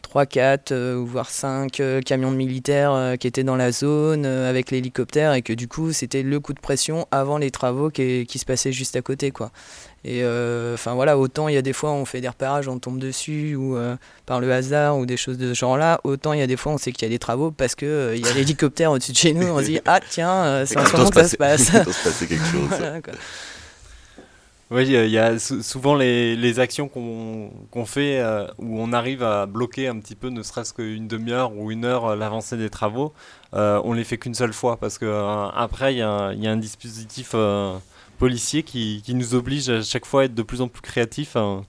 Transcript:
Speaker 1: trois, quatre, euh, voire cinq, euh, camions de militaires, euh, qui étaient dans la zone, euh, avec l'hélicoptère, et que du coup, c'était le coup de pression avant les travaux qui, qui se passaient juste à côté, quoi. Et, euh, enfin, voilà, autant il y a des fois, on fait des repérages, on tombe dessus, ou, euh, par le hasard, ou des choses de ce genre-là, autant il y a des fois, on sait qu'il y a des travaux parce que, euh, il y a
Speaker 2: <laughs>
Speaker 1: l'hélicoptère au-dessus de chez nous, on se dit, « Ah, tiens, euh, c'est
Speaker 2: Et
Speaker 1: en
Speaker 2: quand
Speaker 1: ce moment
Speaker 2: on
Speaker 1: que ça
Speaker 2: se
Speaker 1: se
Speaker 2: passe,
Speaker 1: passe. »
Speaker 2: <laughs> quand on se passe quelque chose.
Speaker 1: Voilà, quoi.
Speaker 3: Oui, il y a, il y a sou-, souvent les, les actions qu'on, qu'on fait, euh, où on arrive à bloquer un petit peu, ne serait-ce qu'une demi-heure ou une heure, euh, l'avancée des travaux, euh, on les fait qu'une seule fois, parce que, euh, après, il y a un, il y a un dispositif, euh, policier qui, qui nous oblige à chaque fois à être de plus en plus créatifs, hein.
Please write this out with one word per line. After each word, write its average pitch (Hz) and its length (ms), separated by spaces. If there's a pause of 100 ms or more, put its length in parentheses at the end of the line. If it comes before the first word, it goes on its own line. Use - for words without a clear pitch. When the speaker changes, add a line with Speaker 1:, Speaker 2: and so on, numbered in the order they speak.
Speaker 1:
trois, 143 240
quatre, 135 460
euh, 123 300
voire 120 280
cinq, 135 500
euh, 131 220
camions 131 280
de 135 60
militaires, 131 560
euh, 127 240
qui 127 100
étaient 135 160
dans 131 140
la 123 160
zone, 151 540
euh, 131 240
avec 127 200
l'hélicoptère, 131 640
et 131 80
que 131 140
du 120 120
coup, 160 260
c'était 135 300
le 139 180
coup 143 120
de - 80
pression 156 500
avant 139 280
les 143 120
travaux 131 380
qui, 127 380
qui - 120
se - 60
passaient 131 280
juste 127 240
à - 40
côté, 135 300
quoi. 117 200 (540)
Et, 120 180
euh, 120 520
enfin, 117 200
voilà, 139 240
autant 143 300
il 147 80
y - 20
a 131 40
des 135 100
fois, 151 180
on 143 140
fait 127 160
des 127 80
repérages, 135 400
on 127 100
tombe 127 220
dessus, 151 560
ou, 131 200
euh, 120 200 (280)
par 127 140
le 127 140
hasard, 143 460
ou 127 60
des 123 120
choses 127 200
de 127 160
ce 120 60
genre-là, 143 460
autant 139 280
il 151 60
y 143 40
a 131 40
des 127 100
fois, 147 140
on 147 80
sait 127 140
qu'il 113 160
y - 20
a - 20
des 120 60
travaux 139 320
parce 139 240
que, 139 120
euh, 135 300
il 120 80
y 120 40
a 123 40
Speaker 2:
<laughs> - 20
Speaker 1:
l'hélicoptère 147 580
au-dessus 135 180
de 120 60
chez 156 180
nous, 175 140
on 156 100
se 135 60
dit, « - 200
Ah, 180 140 (100)
tiens, 180 360
euh, 135 200
c'est 117 120
Speaker 2:
Et - 20
Speaker 1:
en 143 60
Speaker 2:
quand 127 60
Speaker 1:
ce - 60
moment - 120
Speaker 2:
on - 20
Speaker 1:
que - 60
ça 165 80
Speaker 2:
se 170 60
Speaker 1:
se - 60
Speaker 2:
passe, 147 340
Speaker 1:
passe. » 190 140
Speaker 2:
<laughs> - 0
quand 92 60
on - 20
se - 120
passe 82 240
quelque 80 160
chose. 71 240
Speaker 1:
Voilà, 151 340
quoi. - 120 (1600)
Speaker 3:
Oui, 127 140
il 135 80
y 127 40
a, 113 80
il 110 60
y 110 80
a 117 220
sou-, 123 220
souvent 139 340
les, 120 400
les 120 240
actions 135 280
qu'on, 113 640 (220)
qu'on 120 120
fait, 139 360
euh, 110 260 (120)
où 110 220
on 117 120
arrive 123 320
à 104 220
bloquer 120 420
un 117 100
petit 107 160
peu, 127 140
ne 117 160
serait-ce - 280
qu'une 110 360
demi-heure 117 480
ou 107 160
une 113 120
heure, 123 200
euh, 107 120
l'avancée 110 400
des 110 140
travaux, 120 420 (420)
euh, 104 280
on 117 100
les 113 120
fait 117 140
qu'une 120 160
seule 117 180
fois, 120 240
parce - 220
que, 117 60
euh, 104 440
après, 131 460
il 123 40
y 113 40
a 107 80
un, 101 220
il 104 120
y - 20
a 110 60
un 110 40
dispositif, 110 800
euh, 101 420 (420)
policier 127 440
qui, 107 420
qui 123 80
nous 123 220
oblige 131 340
à 113 140
chaque - 240
fois 139 160
à - 20
être 123 100
de 113 80
plus 123 200
en 123 60
plus - 120
créatifs, - 560
hein. 101 320